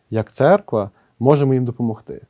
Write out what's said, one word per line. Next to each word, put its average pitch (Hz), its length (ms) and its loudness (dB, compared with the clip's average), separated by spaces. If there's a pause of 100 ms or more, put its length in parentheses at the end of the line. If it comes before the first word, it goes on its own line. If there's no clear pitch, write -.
(100)
як 110 220 -4
церква, 131 580 0 (280)
можемо 135 360 2
їм 127 100 -2
допомогти. 113 640 -8